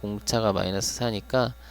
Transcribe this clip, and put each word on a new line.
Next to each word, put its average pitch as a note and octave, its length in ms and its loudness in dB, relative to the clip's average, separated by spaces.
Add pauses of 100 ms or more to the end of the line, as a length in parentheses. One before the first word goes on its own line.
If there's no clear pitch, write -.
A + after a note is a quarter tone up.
공차가 G#2 520 0
마이너스 F#2+ 420 0
사니까 A#2+ 600 0 (160)